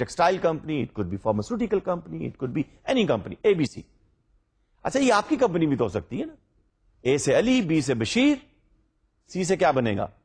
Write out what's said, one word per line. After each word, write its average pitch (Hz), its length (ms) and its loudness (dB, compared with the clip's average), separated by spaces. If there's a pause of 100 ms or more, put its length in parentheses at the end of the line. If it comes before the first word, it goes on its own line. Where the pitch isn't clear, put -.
textile 175 480 0
company, 156 260 -6
it 113 100 -2 (120)
could 90 140 -6
be 98 40 -6 (100)
pharmaceutical 196 520 -2 (100)
company, 165 300 -6
it 160 140 -8 (100)
could 123 120 -6
be - 380 -4
any 226 160 2
company, 113 320 -2
اے 208 120 4
بی 160 120 0
سی۔ - 160 -8 (1040)
اچھا، - 160 -2
یہ 254 140 4
آپ 208 160 2
کی 311 60 0
کمپنی 180 320 2
بھی 139 100 0
تو 120 60 0
ہو 107 60 0
سکتی 110 320 -6
ہے 330 40 -6
نا۔ 320 100 -14 (680)
اے 131 160 2
سے 139 220 2
علی، 247 220 2
B 160 200 0
سے 131 120 0
بشیر، 233 420 2 (920)
سی 185 160 -4
سے 180 140 0
کیا 165 140 4
بنے 117 260 0
گا؟ 104 100 -4 (180)